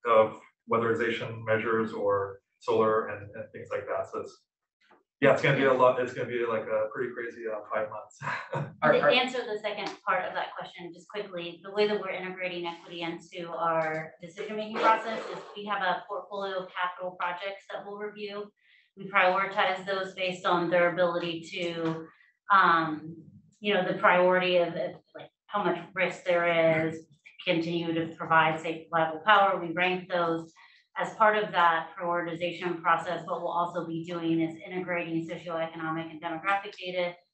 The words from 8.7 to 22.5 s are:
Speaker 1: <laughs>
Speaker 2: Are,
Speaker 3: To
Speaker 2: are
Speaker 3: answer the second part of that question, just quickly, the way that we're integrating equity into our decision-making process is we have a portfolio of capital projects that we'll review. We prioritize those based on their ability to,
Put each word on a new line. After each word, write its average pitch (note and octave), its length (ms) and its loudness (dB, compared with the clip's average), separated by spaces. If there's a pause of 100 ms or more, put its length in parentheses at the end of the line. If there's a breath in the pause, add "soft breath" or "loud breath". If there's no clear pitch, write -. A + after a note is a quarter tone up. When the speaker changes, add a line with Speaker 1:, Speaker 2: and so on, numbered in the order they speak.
Speaker 1:
<laughs> - 60 -6
Speaker 2:
Are, D3+ 100 6
Speaker 3:
To - 80 6
Speaker 2:
are - 100 6
Speaker 3:
answer B3 280 2
the G#3+ 220 -4
second G#3 300 -6 (160)
part F#3 180 0
of F3 100 -8
that F3 220 -4
question, F3+ 360 -12
just F3+ 160 -20
quickly, F3 560 -10
the G3 80 -12
way G#3 140 4
that G#3 140 0
we're F#3 100 -6
integrating F3+ 560 -6
equity E3+ 360 -10
into E3+ 480 -10
our D#3+ 720 -2
decision-making G#3+ 560 -8
process A3+ 440 2 (120)
is F3 60 -10 (180)
we G#3 100 -10
have G3 160 -2
a F3+ 260 0
portfolio G3 480 -8
of F#3 160 -6
capital F3+ 460 -6
projects F#3 520 -6
that G3 160 -10
we'll G#3 120 -12
review. G#3 520 -10 (460 soft breath)
We F#3+ 120 -12
prioritize F#3+ 800 2
those F#3+ 280 -4
based F#3 320 -4
on F3 240 2
their F3 220 4
ability E3+ 600 0
to, E3 540 -4 (460 loud breath)